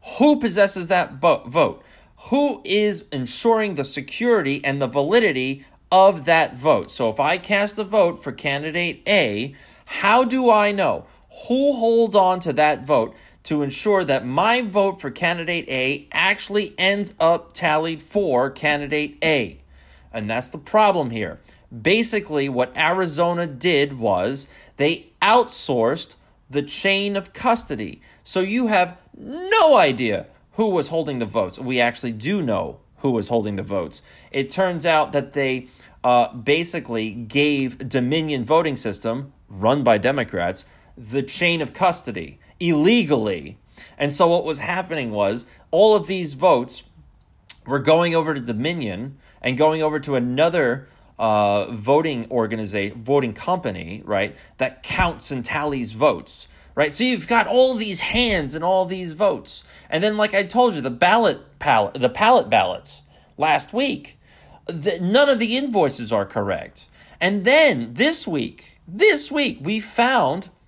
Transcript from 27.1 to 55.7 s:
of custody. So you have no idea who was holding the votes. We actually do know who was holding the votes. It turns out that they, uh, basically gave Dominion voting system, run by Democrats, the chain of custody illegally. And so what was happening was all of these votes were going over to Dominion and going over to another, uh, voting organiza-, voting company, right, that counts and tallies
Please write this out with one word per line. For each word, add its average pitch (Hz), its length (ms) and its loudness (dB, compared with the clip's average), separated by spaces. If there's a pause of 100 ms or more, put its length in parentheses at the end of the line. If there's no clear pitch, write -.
of 190 180 -6
custody. 135 680 -4 (220)
So - 160 -2
you 226 260 0
have 180 320 0 (180)
no 349 600 2
idea 123 500 2 (260)
who 214 180 0
was 175 180 0
holding 147 300 -4
the 113 80 -2
votes. 98 340 -4
We 127 200 -2
actually 120 320 -2
do 160 300 -4
know 95 380 -4 (180)
who 135 140 0
was 110 160 -2
holding 107 260 -2
the 95 80 -6
votes. 92 400 -6 (300)
It 135 180 -4
turns 180 340 -2
out 156 280 2
that 143 200 -2
they, 131 360 -4 (340)
uh, 123 320 4
basically 123 800 -2
gave 135 760 -2
Dominion 139 560 -2
voting 156 320 0
system, 117 560 -6 (160)
run 113 360 0
by 113 140 6
Democrats, 98 680 -2 (340)
the 120 240 -4
chain 170 400 -2
of 127 100 -8
custody 170 680 -2 (180)
illegally. 147 1000 2 (380)
And 143 160 -2
so 175 140 4
what 170 180 2
was 151 140 -6
happening 165 540 -6
was 104 340 -2 (240)
all 214 240 6
of 170 140 0
these 175 260 -6
votes 131 480 0 (840)
were 139 140 -2
going 165 360 4
over 160 200 0
to 135 60 -6
Dominion 120 800 -6 (220)
and 127 160 -4
going 156 260 2
over 151 180 0
to 139 160 -4
another, 135 720 0 (320)
uh, 104 520 2
voting 123 580 -2
organiza-, 107 680 -4
voting 123 380 -2
company, 101 720 -6
right, 101 320 -2 (220)
that - 240 -4
counts - 480 -4
and 127 140 -6
tallies 139 500 -6